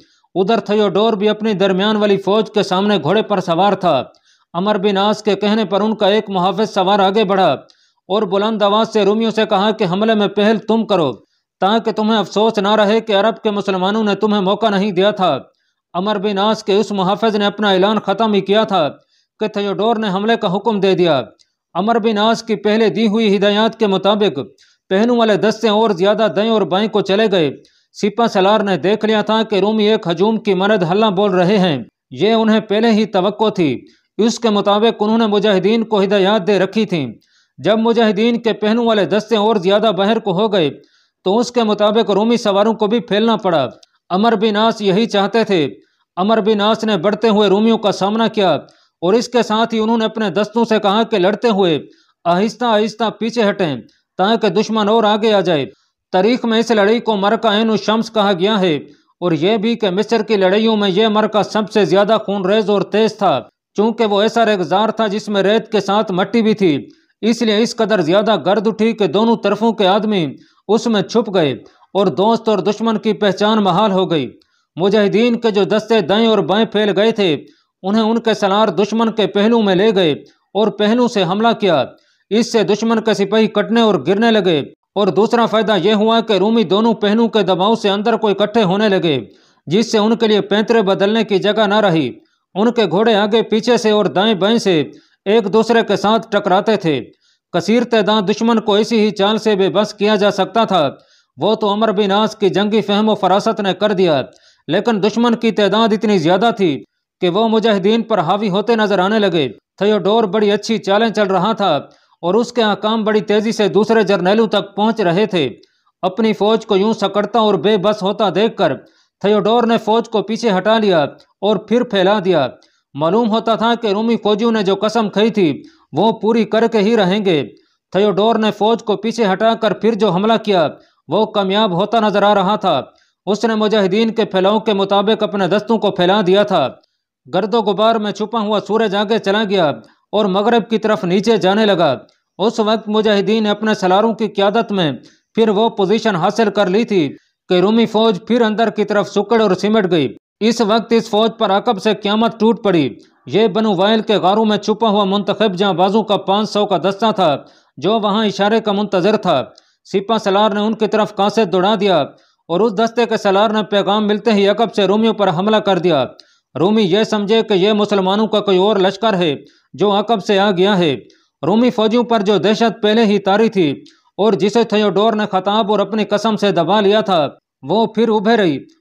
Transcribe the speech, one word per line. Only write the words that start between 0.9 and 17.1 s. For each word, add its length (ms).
भी 120
अपनी 260
दरमियान 420
वाली 220
फौज 300
के 140
सामने 360
घोड़े 240
पर 180
सवार 360
था। 360
अमर 240
बिन 200
आस 240
के 120
कहने 300
पर 180
उनका 280
एक 200
मुहाफिज 380
सवार 320
आगे 240
बढ़ा 320
और 160
बुलंद 380
आवाज 240
से 180
रोमियों 260
से 160
कहा 260
कि 120
हमले 300
में 140
पहल 300
तुम 260
करो, 260
ताकि 300
तुम्हें 240
अफसोस 420
ना 160
रहे 260
कि 120
अरब 220
के 160
मुसलमानों 540
ने 100
तुम्हें 260
मौका 300
नहीं 220
दिया 200
था। 400
अमर 240
बिन 200
आस 240
के 120
उस 180
मुहाफिज 440